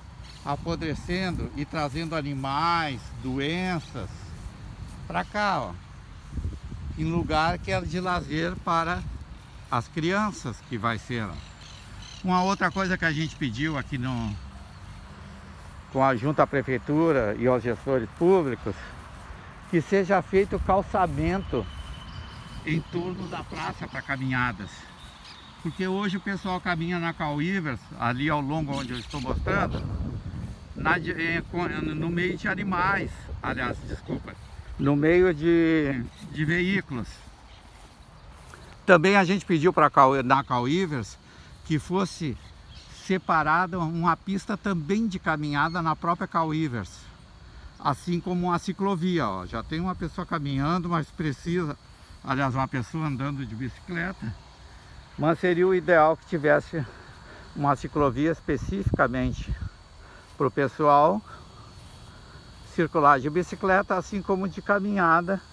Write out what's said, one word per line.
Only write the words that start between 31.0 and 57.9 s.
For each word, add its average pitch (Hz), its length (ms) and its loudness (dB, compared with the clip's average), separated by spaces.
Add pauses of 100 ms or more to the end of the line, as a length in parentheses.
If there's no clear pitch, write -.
eh, 165 400 0
co-, 175 180 -2
no 156 400 -2
meio 175 280 0
de 208 100 -6
animais, 185 640 0 (300)
aliás, 127 360 -2 (100)
desculpa, - 460 -8 (460)
no 143 160 4
meio 175 380 6
de, 156 720 4 (280)
de 147 120 -2
veículos. 170 640 0 (1800)
Também 185 300 8
a 196 80 8
gente 180 220 2
pediu 170 260 4
pra 156 160 6
Cal, 135 360 8
na 135 200 4
Cal 123 240 0
Ivers 151 480 0 (500)
que 156 120 0
fosse 170 580 -2 (720)
separada 175 720 2
uma 165 400 2
pista 196 400 -4
também 196 500 0
de 185 120 -4
caminhada 151 600 0
na 160 160 2
própria 175 320 -2
Cal 165 240 0
Ivers, 131 380 -2 (880)
assim 170 400 0
como 180 320 0
a 170 60 4
ciclovia, 180 720 0
ó. 92 180 -4
Já 110 160 -4
tem 160 180 -4
uma 180 140 -2
pessoa 175 320 -6
caminhando, 156 640 0
mas 165 220 0
precisa, 160 640 -2 (460)
aliás, 131 320 0
uma 135 120 2
pessoa 151 380 -4
andando 139 400 -2
de 110 80 -8
bicicleta, 170 800 -6 (840)
mas 156 240 2
seria 180 280 4
o 190 80 6
ideal 160 420 6
que - 80 -20
tivesse 147 580 2 (720)
uma 143 200 2
ciclovia 147 560 0